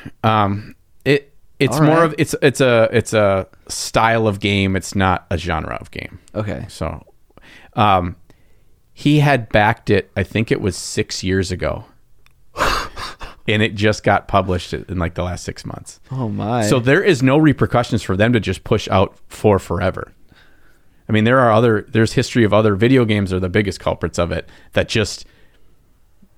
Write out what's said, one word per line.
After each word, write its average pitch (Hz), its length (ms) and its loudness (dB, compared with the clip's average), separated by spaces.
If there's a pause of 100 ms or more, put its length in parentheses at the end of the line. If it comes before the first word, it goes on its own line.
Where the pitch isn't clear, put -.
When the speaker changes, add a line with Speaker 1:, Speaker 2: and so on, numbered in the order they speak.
(240)
Speaker 1:
Um, 104 500 0 (300)
it, 139 280 0 (280)
it's 131 180 0
Speaker 2:
All 160 60 2
Speaker 1:
more 151 140 6
Speaker 2:
right. 165 80 4
Speaker 1:
of, 156 120 -4
it's, 147 240 -4
it's 139 180 2
a, 120 320 4
it's 110 200 -2
a 98 340 2 (220)
style 113 580 0
of 101 140 -2
game. 98 360 0
It's - 180 -8
not 95 360 0
a 90 80 -2
genre 80 380 -6
of - 140 -16
game. - 280 -14 (160)
Speaker 2:
Okay. 101 340 -6
Speaker 1:
So, - 360 -10 (720)
um, 92 420 2 (760)
he 147 280 2
had 139 300 2
backed 107 400 0
it, 98 260 0
I 101 80 0
think 110 260 -2
it 90 100 0
was 98 160 -4
six - 460 -8
years 92 300 -2
ago. 78 320 -6 (720)
<laughs> - 80 -2 (840)
And 107 140 2
it 107 120 0
just 107 300 0
got 101 240 0
published 92 460 -2
in, 90 240 -8
like, 85 160 -4
the 87 100 -6
last 90 200 -8
six - 220 -12
months. - 320 -16 (140)
Speaker 2:
Oh, 131 160 -6
my. 104 360 -4
Speaker 1:
So 117 140 2
there 135 240 2
is 151 180 2
no 131 160 4
repercussions 123 640 2
for 95 160 -4
them 107 160 4
to 120 60 2
just 95 240 -4
push - 260 0
out 98 280 2 (100)
for 104 320 2
forever. 90 540 -6 (960)
I - 40 -4
mean, 107 120 4
there 123 160 4
are 120 100 4
other, 110 380 2
there's 113 240 0
history 123 320 0
of 98 100 2
other 107 220 4
video 123 280 4
games 101 280 -2
are 92 80 -2
the 92 80 -4
biggest 98 320 -2
culprits - 400 -4
of 85 100 -2
it 82 180 -8 (260)
that 95 140 0
just, - 380 -4 (1120)